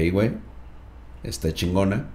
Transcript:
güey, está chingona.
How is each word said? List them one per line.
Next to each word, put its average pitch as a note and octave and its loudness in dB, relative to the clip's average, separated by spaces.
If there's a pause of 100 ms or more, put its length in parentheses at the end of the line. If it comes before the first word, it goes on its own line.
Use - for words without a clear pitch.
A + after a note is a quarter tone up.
(120)
güey, G#2 4 (920)
está - -2
chingona. G2 2